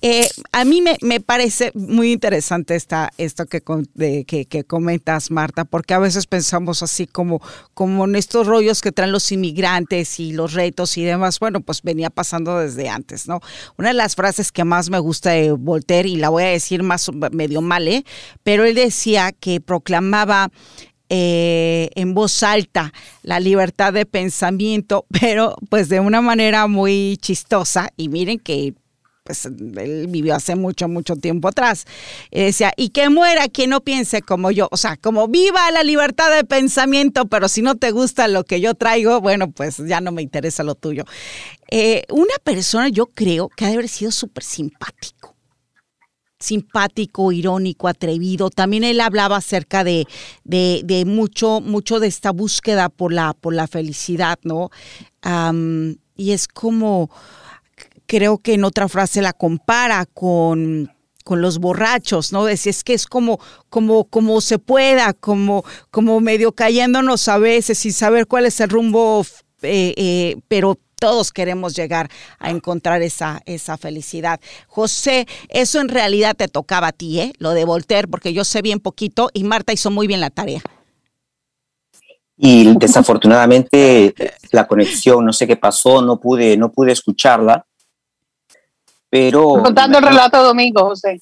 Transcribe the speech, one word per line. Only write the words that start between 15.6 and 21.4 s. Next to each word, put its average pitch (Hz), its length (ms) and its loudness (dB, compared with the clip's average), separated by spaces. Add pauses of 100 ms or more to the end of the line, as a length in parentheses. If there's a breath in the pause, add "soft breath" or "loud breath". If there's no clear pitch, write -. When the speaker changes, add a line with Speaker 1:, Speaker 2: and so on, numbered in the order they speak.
Speaker 1:
y 185 100 -4
la 151 120 0
voy 165 140 0
a 185 60 0
decir 180 340 -2
más 180 260 -2
o-, - 40 -10 (180)
medio 156 300 -4
mal, 170 260 -2
¿eh? 240 180 -2 (380 loud breath)
Pero 208 220 2
él 233 100 2
decía 214 560 0
que 175 300 -4
proclamaba... 190 880 0 (600 soft breath)
Eh, 170 840 0